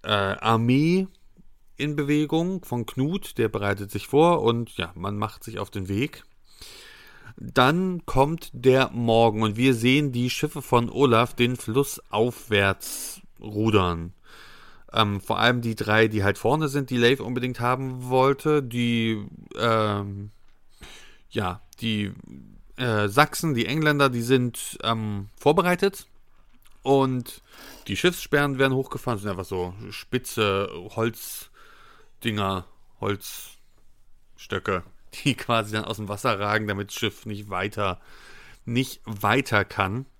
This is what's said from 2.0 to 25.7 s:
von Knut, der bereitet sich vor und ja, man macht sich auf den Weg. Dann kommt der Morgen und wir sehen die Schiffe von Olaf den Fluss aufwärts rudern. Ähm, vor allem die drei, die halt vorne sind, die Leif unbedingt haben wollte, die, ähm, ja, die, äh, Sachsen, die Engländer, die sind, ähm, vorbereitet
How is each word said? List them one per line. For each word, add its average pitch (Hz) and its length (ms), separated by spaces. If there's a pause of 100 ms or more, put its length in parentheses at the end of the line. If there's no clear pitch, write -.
von 120 220
Knut, 147 540
der 110 100
bereitet 101 400
sich - 160
vor 160 380
und 117 340
ja, 85 160
man 101 240
macht 107 260
sich 110 140
auf 98 140
den 92 160
Weg. 104 380 (1120)
Dann 170 680
kommt 147 480
der 127 380
Morgen 113 500
und 107 160
wir 131 160
sehen 127 380
die 123 180
Schiffe 147 320
von 120 300
Olaf 120 420
den 123 220
Fluss 131 440 (120)
aufwärts 104 1080 (180)
rudern. 98 760 (800)
Ähm, 104 280
vor 98 180
allem 120 220
die 113 140
drei, 107 340
die 107 120
halt 98 160
vorne 147 300
sind, 135 220
die 123 80
Leif 120 240
unbedingt 123 400
haben 127 480
wollte, 139 520
die, 117 640 (300)
ähm, 104 760 (1000)
ja, 92 320 (180)
die, 104 320 (640)
äh, 107 320
Sachsen, 147 460
die 113 140
Engländer, 147 420
die 120 120
sind, 123 640
ähm, 107 540
vorbereitet 180 720 (760)